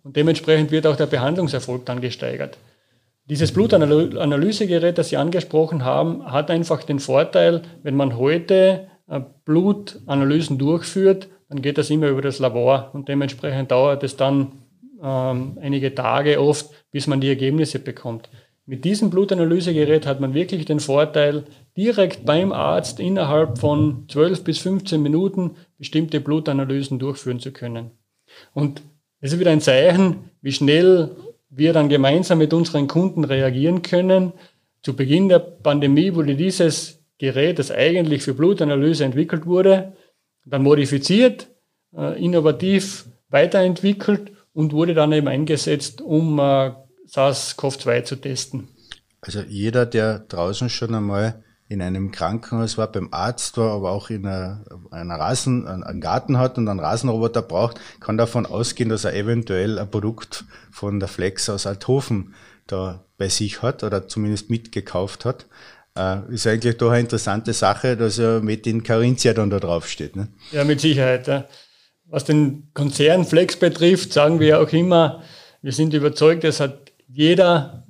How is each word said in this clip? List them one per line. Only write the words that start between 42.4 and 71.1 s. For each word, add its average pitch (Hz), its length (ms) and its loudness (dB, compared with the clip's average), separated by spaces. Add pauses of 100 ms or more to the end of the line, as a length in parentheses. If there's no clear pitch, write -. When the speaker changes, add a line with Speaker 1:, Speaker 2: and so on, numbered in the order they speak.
Speaker 1:
weiterentwickelt 190 1000 2 (220)
und 156 200 -2
wurde 165 200 0
dann 151 180 4
eben 147 160 2
eingesetzt, 151 760 -2
um, 160 380 0
äh, 135 320 2 (340)
sars 135 500 -2
cov 135 220 -6
zwei 120 240 0
zu 131 140 -8
testen. 131 520 -10 (540)
Speaker 2:
Also 101 260 -10
jeder, 110 380 0
der 110 340 -2
draußen 98 500 -4
schon 113 260 -6
einmal 104 480 -2 (260)
in 101 120 -6
einem 95 300 -6
Krankenhaus 113 640 -6
war, 110 140 -4
beim 92 200 -8
Arzt 104 460 -6
war, 113 140 0
aber 95 200 -4
auch 101 180 -8
in 104 160 -8
einer, 95 380 -8 (280)
einer 85 240 -12
Rasen-, 120 520 -2
einen, 92 160 -10
einen - 180 -10
Garten 120 360 -2
hat 127 200 0
und 113 100 -2
einen 98 120 -4
Rasenroboter 113 600 -2
braucht, 104 380 -4 (200)
kann 110 180 -4
davon 113 280 0
ausgehen, 113 440 -4
dass 104 160 -2
er 90 80 -4
eventuell 104 640 -2
ein 101 100 -8
Produkt 110 560 -6 (260)
von 101 280 -6
der 95 80 -6
Flex 95 420 -6
aus 101 180 -6
Althofen 107 640 -4 (340)
da 92 380 -8 (120)
bei 95 120 -4
sich - 320 -6
hat 123 220 -4
oder 101 240 -4
zumindest 104 420 -4
mitgekauft 107 760 -6
hat. - 200 -6 (500)
Äh, 95 380 -4
ist 113 140 -4
eigentlich 113 300 0
doch 117 120 2
eine 120 120 4
interessante 110 520 -2
Sache, 110 420 0
dass 107 220 -2
ja 113 220 2
Made 107 300 -4
in 113 140 -2
Carinthia 120 500 2
dann 104 160 0
da 98 100 0
draufsteht, 85 560 -6
ne? 98 140 -8 (220)
Speaker 1:
Ja, 143 120 0
mit 147 160 2
Sicherheit, 127 480 2